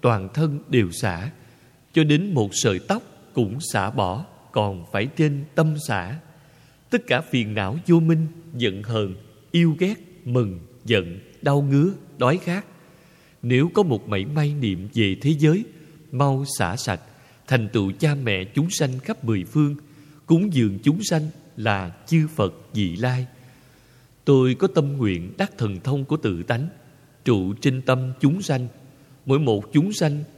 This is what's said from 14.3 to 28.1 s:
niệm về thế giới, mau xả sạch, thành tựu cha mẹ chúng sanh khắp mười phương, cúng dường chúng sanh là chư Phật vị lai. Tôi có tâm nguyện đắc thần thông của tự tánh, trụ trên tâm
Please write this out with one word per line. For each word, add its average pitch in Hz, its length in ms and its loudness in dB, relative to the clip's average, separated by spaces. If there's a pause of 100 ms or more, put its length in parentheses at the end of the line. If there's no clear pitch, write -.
niệm 101 400 -2
về 101 280 2
thế 139 160 2
giới, 160 260 4 (480)
mau 139 320 0 (140)
xả 92 180 -2
sạch, 92 240 -4 (460)
thành 117 220 0
tựu 98 240 0
cha 147 220 0
mẹ 110 300 -2
chúng 165 260 -2
sanh 131 280 -2
khắp 208 260 -8
mười 104 200 0
phương, 147 320 0 (500)
cúng 175 260 4
dường 107 300 2
chúng 160 200 2
sanh 165 200 0 (340)
là 101 360 -4 (140)
chư 156 280 4
Phật 98 200 0 (200)
vị 92 220 -2
lai. 127 300 -2 (1000)
Tôi 127 300 6
có - 120 0
tâm 143 300 0
nguyện 95 420 -2
đắc 196 200 -2
thần 101 220 -4
thông 135 240 -2
của 151 120 -2
tự 104 260 -2
tánh, 120 260 -4 (560)
trụ 101 300 2
trên 131 280 0
tâm 127 380 0